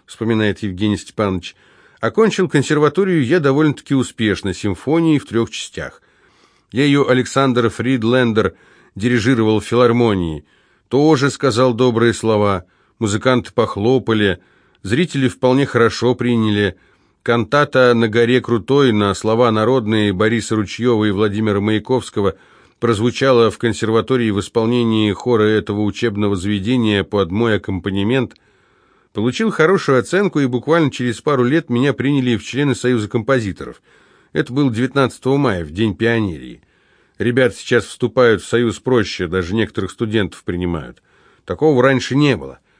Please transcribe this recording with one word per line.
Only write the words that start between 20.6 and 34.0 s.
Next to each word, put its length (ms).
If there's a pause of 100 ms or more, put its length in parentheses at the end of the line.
и 60
Владимира 480
Маяковского 760 (440)
прозвучала 720
в 80
консерватории 720
в 100
исполнении 720
хора 320
этого 380
учебного 540
заведения 680
под 280
мой 240
аккомпанемент. 800 (800)
Получил 360
хорошую 480
оценку, 420
и 60
буквально 460
через 280
пару 240
лет 280
меня 220
приняли 440
в 80
члены 300
Союза 320
композиторов. 760 (500)